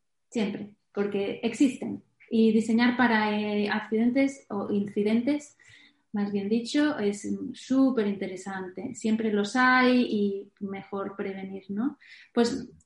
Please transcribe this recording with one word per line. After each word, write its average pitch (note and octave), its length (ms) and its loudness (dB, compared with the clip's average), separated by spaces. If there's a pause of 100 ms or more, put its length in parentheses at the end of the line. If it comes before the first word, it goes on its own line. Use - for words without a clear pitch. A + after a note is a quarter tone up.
(300)
siempre, G3+ 420 -4 (220)
porque G3+ 500 -4
existen. A#3 580 0 (280)
Y A3 220 6
diseñar A3+ 460 2
para, G#3+ 400 2
eh, G#3 320 0
accidentes A#3+ 800 0
o G3+ 220 -4
incidentes, A3 880 -2 (560)
más G3+ 180 -2
bien G3+ 180 -2
dicho, B3+ 480 0
es G#3 300 -2 (260)
súper C4 540 2
interesante. F#3+ 880 -8
Siempre A3 360 0
los G#3 240 0
hay B3+ 460 6
y G3+ 500 -2 (100)
mejor G3 560 -8
prevenir, G3 520 -10
¿no? A3+ 280 -4 (360)
Pues - 360 0 (160)